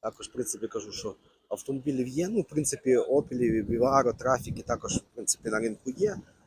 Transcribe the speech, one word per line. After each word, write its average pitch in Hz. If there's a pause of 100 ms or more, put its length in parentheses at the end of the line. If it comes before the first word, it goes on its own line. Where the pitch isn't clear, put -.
Також, -
в -
принципі, 113
кажу, 101
що 98 (340)
автомобілів 131
є. 151
Ну, 214
в -
принципі, 135
Opel, 120
Vivaro, 123
Трафіки 120
також, 110
в - (100)
принципі, -
на 107
ринку 113
є. 170 (260)